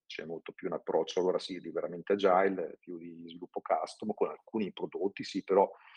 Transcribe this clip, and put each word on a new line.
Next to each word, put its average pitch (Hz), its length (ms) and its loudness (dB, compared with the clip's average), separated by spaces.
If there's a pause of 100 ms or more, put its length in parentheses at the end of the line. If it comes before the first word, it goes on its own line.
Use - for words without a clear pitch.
C'è - 200 -10
molto 80 260 -10
più - 160 -10
un 85 60 -2
approccio, 80 460 0
allora 90 200 2
sì, 90 200 -8
di 85 120 -10
veramente 82 420 -2
agile, 95 680 4
più 87 180 -12
di 82 300 -14
sviluppo 87 340 -10
custom, 87 520 -2
con - 160 0
alcuni 98 440 -4
prodotti 90 500 -4
sì, - 200 -4
però 98 260 6 (280)